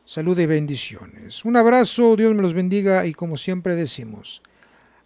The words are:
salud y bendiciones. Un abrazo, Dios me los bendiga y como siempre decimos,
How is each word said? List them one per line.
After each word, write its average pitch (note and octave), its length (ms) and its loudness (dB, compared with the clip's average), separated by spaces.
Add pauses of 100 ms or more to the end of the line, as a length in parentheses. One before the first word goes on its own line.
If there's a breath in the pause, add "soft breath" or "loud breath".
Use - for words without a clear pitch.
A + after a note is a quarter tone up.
salud E3+ 320 -2
y E3+ 100 2
bendiciones. - 1000 -6
Un A#3 120 0
abrazo, A#3 600 4
Dios A3 180 2
me G#3 80 0
los F3 120 0
bendiga F#3 520 0
y D#3+ 80 -4
como E3 220 -8
siempre F3+ 400 -4
decimos, A2+ 680 -8 (640 soft breath)